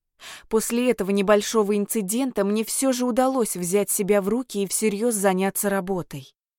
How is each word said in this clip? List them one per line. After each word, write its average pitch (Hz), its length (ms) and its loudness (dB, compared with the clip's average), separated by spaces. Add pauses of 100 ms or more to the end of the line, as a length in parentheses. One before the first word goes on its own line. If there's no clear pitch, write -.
(500)
После 240 420 2
этого 196 200 -2
небольшого 208 680 2
инцидента 214 640 -2
мне 214 220 0
все - 260 0
же 247 140 -2
удалось 254 500 0
взять 180 340 0
себя 202 320 2
в 190 60 -6
руки 220 340 -2
и 196 60 -2
всерьез 214 480 0
заняться 196 540 0
работой. 185 640 -6 (240)